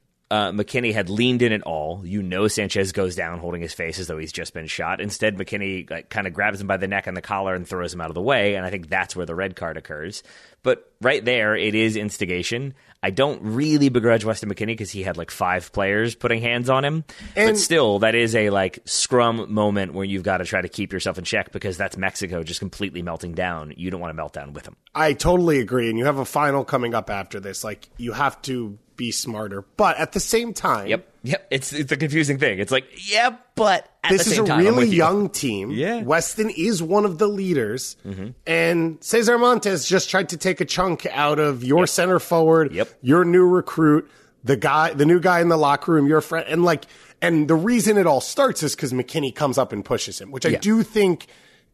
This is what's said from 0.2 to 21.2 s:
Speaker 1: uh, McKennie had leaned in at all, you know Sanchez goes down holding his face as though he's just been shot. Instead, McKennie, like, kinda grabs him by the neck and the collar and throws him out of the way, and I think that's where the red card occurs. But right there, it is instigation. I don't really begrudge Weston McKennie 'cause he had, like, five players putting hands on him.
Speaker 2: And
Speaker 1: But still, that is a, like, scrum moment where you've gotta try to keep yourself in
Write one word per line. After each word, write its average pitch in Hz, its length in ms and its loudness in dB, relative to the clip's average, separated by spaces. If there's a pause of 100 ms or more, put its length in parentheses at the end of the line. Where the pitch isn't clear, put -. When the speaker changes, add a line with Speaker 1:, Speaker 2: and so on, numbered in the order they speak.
Speaker 1:
uh, 104 220 0
McKennie 107 420 -2
had 98 160 -2
leaned 120 320 2
in 117 100 4
at 104 120 -2
all, 82 420 -8
you 98 180 -4
know 92 240 0
Sanchez 98 460 -2
goes 92 240 -2
down 85 220 -6
holding 85 220 -8
his 82 120 -10
face 82 260 -8
as 87 80 -10
though 80 100 -8
he's 78 140 -10
just - 220 -12
been 80 140 -12
shot. 85 340 -6
Instead, 107 360 -2
McKennie, 98 540 -8
like, 82 180 -12
kinda 98 200 -6
grabs 101 320 -4
him 101 60 -6
by 95 100 0
the 95 100 -4
neck 98 200 -4
and 92 100 -8
the 87 40 -8
collar 98 320 -4
and 90 140 -8
throws 87 260 -6
him 87 60 -12
out 82 100 -8
of 80 60 -12
the 87 60 -6
way, 104 340 0
and 92 100 -6
I 90 40 -6
think 92 180 -8
that's 92 260 -4
where 90 120 -8
the 82 100 -8
red 95 220 -6
card 80 180 -8
occurs. 80 480 -12 (400)
But - 260 0 (120)
right 120 240 0
there, 110 320 2
it 104 180 0
is 110 220 2
instigation. 104 800 -6 (280)
I 95 60 -2
don't 131 320 0
really 143 480 2
begrudge 117 340 4
Weston 110 300 -4
McKennie 110 240 -4
'cause 104 140 -10
he 98 120 -10
had, 90 140 -6
like, 85 140 -10
five 90 420 -2
players 104 420 0
putting 113 260 -2
hands 120 280 -2
on 131 160 2
him. 156 180 -2 (320)
Speaker 2:
And 214 140 4
Speaker 1:
But 214 80 2
still, 135 420 2
that 113 160 4
is 117 180 2
a, 107 180 2
like, 95 340 0
scrum 117 680 0
moment 101 420 0
where 98 120 -4
you've 98 180 -4
gotta 92 220 -2
try 95 160 -2
to 90 80 -6
keep 95 240 -8
yourself 90 240 -4
in 87 80 -12